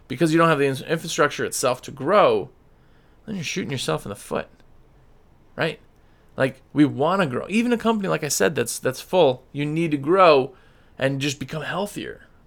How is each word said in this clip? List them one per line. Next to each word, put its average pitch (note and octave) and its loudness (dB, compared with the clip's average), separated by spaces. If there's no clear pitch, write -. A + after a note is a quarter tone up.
because D#3 0
you E3 4
don't E3 6
have D3+ 4
the C#3 4
in-, C3 -2
infrastructure D#3 -2
itself B2 -2
to C3 -16
grow, C3 2
then G#3+ -12
you're E3 -8
shooting - -6
yourself D3+ -4
in - -14
the G2+ -10
foot, - -8
right? - -6
Like, C3 -2
we D3 6
wanna D3 0
grow. A#2+ -6
Even A#3 0
a A3+ 0
company, G#3+ -2
like D#3 -2
I C#3+ -4
said, F#3+ 0
that's, - -4
that's - -4
full, D3 2
you C#3+ -6
need D#3 -2
to D3 0
grow D3 4
and C3+ -2
just C#3 -4
become D3 -10
healthier, D3+ -8